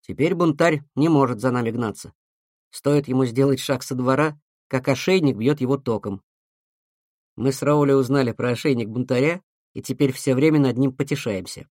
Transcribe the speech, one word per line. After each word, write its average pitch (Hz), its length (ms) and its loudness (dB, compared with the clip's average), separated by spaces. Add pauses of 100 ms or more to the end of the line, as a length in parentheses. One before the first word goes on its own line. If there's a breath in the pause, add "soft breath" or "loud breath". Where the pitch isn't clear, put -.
Теперь 170 320 0
Бунтарь 165 480 2 (120)
не 151 140 2
может 131 320 2
за 123 100 0
нами 120 200 -2
гнаться. 113 420 -6 (580)
Стоит 143 380 0
ему 131 160 2
сделать 135 360 2
шаг 135 220 -4
со - 120 -8
двора, 139 440 0 (300)
как 131 200 -2
ошейник 143 480 2
бьёт 135 240 0
его 131 180 0
током. 104 440 -6 (1120)
Мы 131 160 0
с - 100 -8
Роули 143 300 4
узнали 135 400 2
про 123 180 -2
ошейник 120 380 -2
Бунтаря 127 540 -2 (300)
и 117 100 -12
теперь 135 300 0
всё 135 220 -2
время 151 260 4
над 127 160 2
ним 131 160 0
потешаемся. 120 800 -6